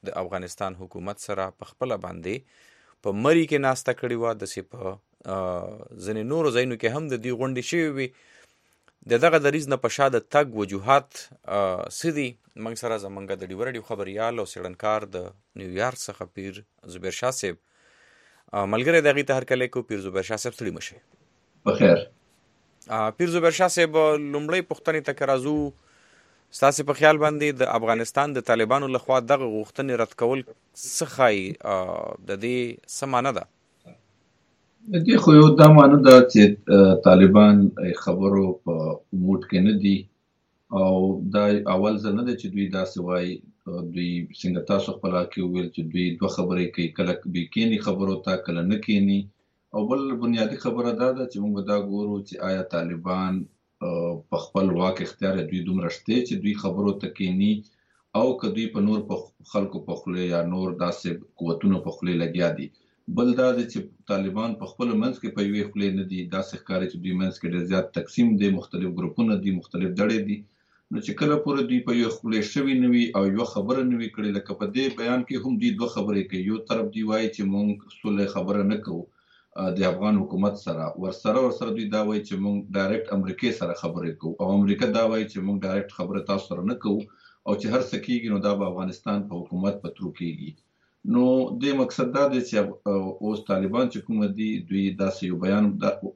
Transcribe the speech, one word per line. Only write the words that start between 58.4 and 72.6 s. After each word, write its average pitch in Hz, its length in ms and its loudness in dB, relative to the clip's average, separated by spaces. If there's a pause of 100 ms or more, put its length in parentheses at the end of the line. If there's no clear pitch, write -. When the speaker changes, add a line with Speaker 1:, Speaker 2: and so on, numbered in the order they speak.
Speaker 2:
دوی 107 200 -4
په 110 120 -6
نور 104 220 2
په 95 140 -8 (360)
خلکو 98 280 -4
په 85 140 -10
خولې 90 300 -6 (120)
یا 85 80 0
نور 92 280 -4
داسې 87 380 -6 (260)
قوتونو 85 440 0
په - 100 -8
خولې 90 240 -4
لګیا 82 440 0
دي. 69 120 -10 (380)
بل 120 300 0
دا 127 140 2
دی 120 120 -2
چې - 160 -8 (280)
طالبان 98 480 -4
په - 100 -14
خپلو 120 300 -4
منځ 120 240 0
کې 107 160 -8
په 104 60 -4
یوې 101 280 -2
خولې 101 220 -2
نه 95 120 -4
دي. 92 260 -8
داسې 95 280 -6
ښکاري 95 320 -4
چې - 140 -12
دوی 92 100 -4
منځ 92 260 -2
کې 90 80 -8
ډېر 87 160 -4
زیات 92 300 -2
تقسیم 113 420 0
دی، 101 140 2
مختلف 95 400 -4
ګروپونه 92 460 -2
دي، 95 160 -2
مختلف 90 380 -4
ډلې 104 380 0
دي. 104 100 -4 (540)
نو - 80 -6
چې - 200 -8
کله 151 240 2
پورې 139 260 -2
دوی 123 100 2
په 123 120 -4
یوې 117 260 0
خولې 110 240 -2
شوي 135 380 -2